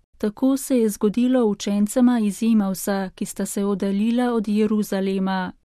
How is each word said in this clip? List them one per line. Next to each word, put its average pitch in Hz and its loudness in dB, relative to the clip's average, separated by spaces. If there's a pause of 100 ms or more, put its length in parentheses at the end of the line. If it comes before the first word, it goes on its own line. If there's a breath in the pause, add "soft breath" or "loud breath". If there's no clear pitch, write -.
(180)
Tako 262 0
se 262 -2
je 220 2
zgodilo 240 2
učencema 208 2
iz 208 -2
Imavsa, 196 0
ki 208 -8
sta - -6
se 202 -4
oddaljila 208 0
od 226 -2
Jeruzalema, 196 0 (160)